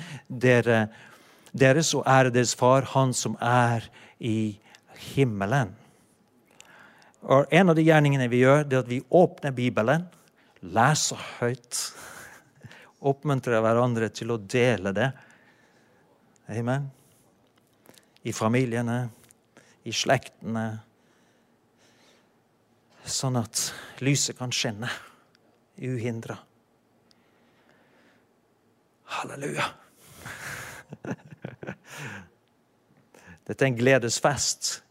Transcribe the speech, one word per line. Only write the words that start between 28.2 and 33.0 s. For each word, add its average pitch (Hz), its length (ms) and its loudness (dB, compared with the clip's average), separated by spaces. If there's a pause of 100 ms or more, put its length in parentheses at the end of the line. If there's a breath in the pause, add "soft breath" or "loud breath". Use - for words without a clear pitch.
Halleluja. - 560 -8 (1300 loud breath)
<laughs> - 160 -10 (2250 loud breath)